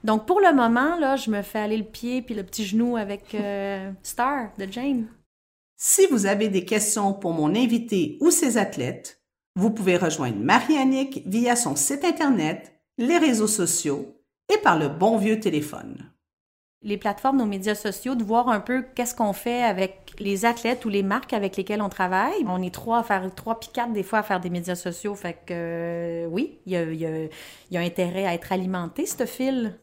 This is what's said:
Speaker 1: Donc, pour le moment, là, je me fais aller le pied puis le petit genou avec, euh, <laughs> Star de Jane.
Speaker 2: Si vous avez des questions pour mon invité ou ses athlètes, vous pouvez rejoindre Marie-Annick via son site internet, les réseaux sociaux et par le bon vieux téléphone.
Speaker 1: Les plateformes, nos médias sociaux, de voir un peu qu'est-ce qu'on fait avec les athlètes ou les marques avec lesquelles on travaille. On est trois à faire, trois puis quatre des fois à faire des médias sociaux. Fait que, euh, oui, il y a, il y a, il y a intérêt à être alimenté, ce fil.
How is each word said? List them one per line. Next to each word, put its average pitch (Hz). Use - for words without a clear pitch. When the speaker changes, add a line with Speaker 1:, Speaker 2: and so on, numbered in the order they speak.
Speaker 1:
Donc, 220
pour 359
le 339
moment, 254
là, 269
je 226
me 202
fais 214
aller 214
le 214
pied 240
puis 240
le 202
petit 202
genou 233
avec, 202
euh, 196
<laughs> -
Star 254
de 196
Jane. 240
Speaker 2:
Si -
vous 220
avez 208
des 185
questions 208
pour 180
mon 156
invité 220
ou 320
ses 247
athlètes, -
vous 208
pouvez 190
rejoindre 156
Marie-Annick 262
via 233
son 151
site 285
internet, 277
les 285
réseaux 233
sociaux 151
et 214
par 175
le 151
bon 214
vieux 214
téléphone. -
Speaker 1:
Les 208
plateformes, 226
nos 240
médias 202
sociaux, 214
de 226
voir 233
un 214
peu 254
qu'est-ce 240
qu'on 208
fait 240
avec 190
les 196
athlètes 233
ou 226
les 202
marques 202
avec 202
lesquelles 208
on 196
travaille. 214
On 185
est 180
trois 233
à -
faire, 185
trois 226
puis -
quatre 240
des 202
fois 214
à -
faire 190
des 175
médias 175
sociaux. 185
Fait 175
que, -
euh, 170
oui, 220
il 185
y 180
a, 170
il 160
y 165
a, 160
il 156
y 180
a 170
intérêt 175
à 175
être 175
alimenté, 185
ce -
fil. 254